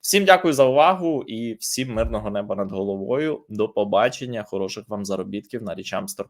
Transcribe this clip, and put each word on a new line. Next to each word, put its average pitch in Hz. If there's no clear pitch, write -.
Всім 196
дякую 185
за 135
увагу 156
і 113
всім 131
мирного 110
неба 101
над 98
головою. 101
До 107
побачення, 110
хороших 98
вам 101
заробітків 98
на 85
річ 98
амстер 101